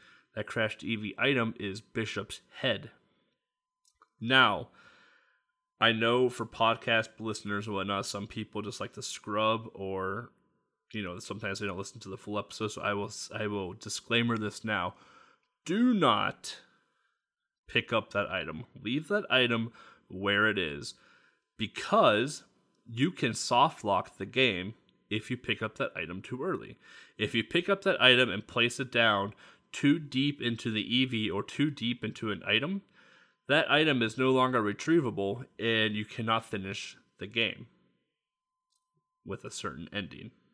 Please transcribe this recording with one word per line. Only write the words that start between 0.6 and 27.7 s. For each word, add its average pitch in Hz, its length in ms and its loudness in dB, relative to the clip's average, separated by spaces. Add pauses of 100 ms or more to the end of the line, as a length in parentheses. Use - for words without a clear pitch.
Eevee 107 380 -6
item 123 400 0
is 98 220 -6
Bishop's - 600 -6 (200)
head. 117 300 -2 (1300)
Now, 113 480 6 (1120)
I 113 120 8
know 117 380 4
for 117 160 -6
podcast 113 600 2 (100)
listeners 104 480 -4
and 107 80 -6
whatnot, 98 320 -2
some 101 220 -8
people 107 340 -8
just 101 180 -10
like 101 120 -8
to 104 100 -14
scrub 110 720 -2
or, 95 560 -6 (600)
you 107 100 -8
know, 90 160 -8
sometimes 101 400 -6
they 104 80 -4
don't 92 100 -4
listen 98 240 -10
to - 80 -16
the 95 80 -10
full 104 220 -6
episode. 107 300 -6
So - 140 -8
I 104 120 0
will, 101 160 -4 (240)
I 110 140 -4
will 98 240 -4
disclaimer 117 640 0
this 104 260 -6
now. 95 300 -2 (720)
Do 233 260 4
not 113 680 2 (1080)
pick - 260 -2
up 110 200 0
that 101 180 -2
item. 80 340 -6 (180)
Leave 139 260 -4
that 202 220 -2
item 117 420 2 (360)
where 101 380 2
it 104 120 2
is, 76 360 -6 (640)
because 127 880 2 (420)
you 123 240 2
can 135 220 -2
soft 127 500 2
lock 98 360 0
the 98 80 -4
game 107 480 2 (340)
if 107 220 -4
you 123 60 -2
pick 117 260 -4
up 107 160 -6
that 123 180 -2
item 87 240 -6
too 127 220 -10
early. 170 340 -6 (400)
If 110 180 -2
you 113 80 4
pick 170 280 -2